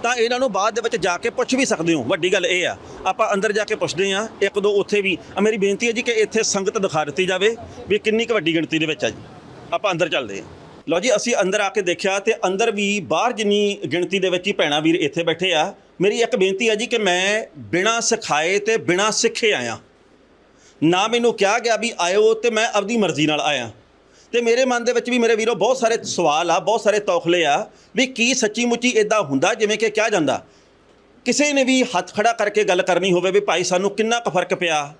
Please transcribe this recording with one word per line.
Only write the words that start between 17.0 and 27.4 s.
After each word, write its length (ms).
ਬਿਨਾਂ 440
ਸਿਖਾਏ 580
ਤੇ 180
ਬਿਨਾਂ 340
ਸਿੱਖੇ 420
ਆਇਆ, 260
ਨਾ 240
ਮੈਨੂੰ 260
ਕਿਹਾ 260
ਗਿਆ 180
ਵੀ 220
ਆਇਓ 340
ਤੇ 160
ਮੈਂ 240
ਆਪਦੀ 240
ਮਰਜ਼ੀ 300
ਨਾਲ 140
ਆਇਆ। 300
ਤੇ 100
ਮੇਰੇ 240
ਮਨ 180
ਦੇ 100
ਵਿੱਚ 160
ਵੀ 100
ਮੇਰੇ 160
ਵੀਰੋ 200
ਬਹੁਤ 220
ਸਾਰੇ 260
ਸਵਾਲ 480
ਆ, 80
ਬਹੁਤ 220
ਸਾਰੇ 180
ਤੌਖਲੇ 460